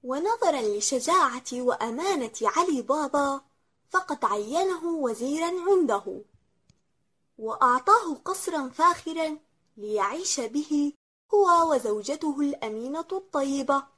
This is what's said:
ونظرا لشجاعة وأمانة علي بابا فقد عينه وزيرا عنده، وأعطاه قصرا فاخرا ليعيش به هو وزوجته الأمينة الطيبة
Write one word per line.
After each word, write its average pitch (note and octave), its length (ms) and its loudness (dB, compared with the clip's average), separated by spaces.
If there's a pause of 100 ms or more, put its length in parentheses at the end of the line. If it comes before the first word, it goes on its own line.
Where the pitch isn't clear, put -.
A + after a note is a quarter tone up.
ونظرا D4+ 580 0
لشجاعة B3 920 0
وأمانة B3 880 0
علي C#4+ 400 2
بابا C#4 600 0 (480)
فقد F#4 360 -2
عينه D#4 600 0
وزيرا D4 680 -2 (180)
عنده، G#3+ 520 2 (1160)
وأعطاه C4+ 800 2 (100)
قصرا D#4+ 440 -4
فاخرا D#4+ 680 0 (400)
ليعيش G#3+ 600 -2
به C#4+ 540 -2 (400)
هو F4 400 4
وزوجته C4+ 680 -2
الأمينة C#4 680 -4
الطيبة C#4 720 -2 (140)